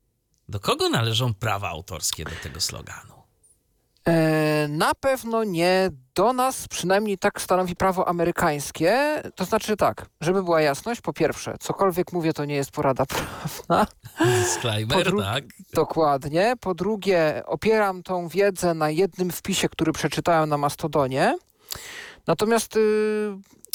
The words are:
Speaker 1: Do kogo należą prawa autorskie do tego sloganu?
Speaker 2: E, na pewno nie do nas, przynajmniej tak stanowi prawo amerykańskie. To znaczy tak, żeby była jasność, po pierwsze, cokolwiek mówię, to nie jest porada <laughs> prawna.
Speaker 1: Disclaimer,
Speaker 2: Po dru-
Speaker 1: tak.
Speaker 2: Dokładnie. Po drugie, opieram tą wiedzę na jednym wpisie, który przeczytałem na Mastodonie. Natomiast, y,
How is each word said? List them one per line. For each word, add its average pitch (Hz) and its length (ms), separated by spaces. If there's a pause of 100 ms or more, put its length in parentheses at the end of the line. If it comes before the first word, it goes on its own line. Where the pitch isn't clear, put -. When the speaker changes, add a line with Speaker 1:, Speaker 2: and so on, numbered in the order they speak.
(500)
Speaker 1:
Do 101 120
kogo 330 280
należą 120 460
prawa 101 340
autorskie 78 560
do - 60 (120)
tego 76 180
sloganu? - 520 (960)
Speaker 2:
E, 156 600
na 185 260
pewno 226 500
nie 185 460 (240)
do 214 180
nas, 254 360
przynajmniej 196 500
tak - 220
stanowi 180 360
prawo 185 320
amerykańskie. 170 1120 (120)
To 185 100
znaczy 214 320
tak, 131 300 (140)
żeby 185 220
była 170 180
jasność, 156 400
po 156 120
pierwsze, - 480
cokolwiek 180 520
mówię, 160 200
to 147 120
nie 147 100
jest 139 160
porada 135 380
<laughs> - 60 (520)
prawna. 190 200 (540)
Speaker 1:
Disclaimer, 117 640
Speaker 2:
Po 190 60
dru- 202 120
Speaker 1:
tak. 113 220 (280)
Speaker 2:
Dokładnie. 156 880
Po 185 140
drugie, 175 720
opieram 196 560
tą 175 260
wiedzę 180 460
na 156 160
jednym 180 400
wpisie, - 380
który 160 240
przeczytałem 160 560
na 147 100
Mastodonie. 143 800 (880)
Natomiast, 214 500
y, 214 540 (440)